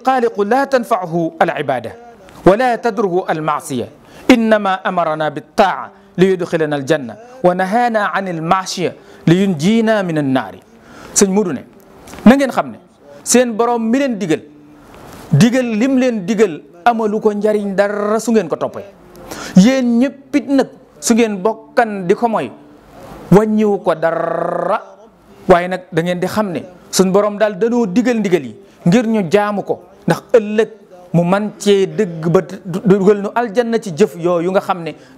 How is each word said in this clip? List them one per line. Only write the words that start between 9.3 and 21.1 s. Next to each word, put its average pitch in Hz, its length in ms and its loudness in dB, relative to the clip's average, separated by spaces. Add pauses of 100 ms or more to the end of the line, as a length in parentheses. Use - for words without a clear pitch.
yunjina 208 600 2
min 165 160 -4
an 143 140 -2
naari. 110 280 -4 (540)
Sëñ 196 160 2
Mudu 185 220 0
ne 123 100 -8 (600)
na 233 120 10
ngeen 277 140 0
xam 151 200 -4
ne 104 80 -18 (440)
seen 240 340 2
borom 233 260 0
mi 226 160 0
leen 254 200 -2
digal, 165 240 -2 (880)
digal 233 320 4
lim 240 340 0
leen 233 280 0
digal 196 340 0 (240)
amalu 220 360 0
ko 214 120 2
njariñ 208 420 -2
dara 202 460 -2
su 240 120 -4
ngeen 202 160 2
ko 156 80 -4
toppee. - 280 -8 (720)
Yéen 240 420 6
ñëpp 277 380 -2
it 233 120 0
nag 269 200 2 (320)
su - 140 2